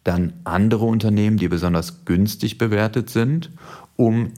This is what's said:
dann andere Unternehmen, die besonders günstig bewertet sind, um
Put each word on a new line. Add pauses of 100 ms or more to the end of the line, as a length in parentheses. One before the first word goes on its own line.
dann (120)
andere
Unternehmen,
die
besonders
günstig
bewertet
sind, (440)
um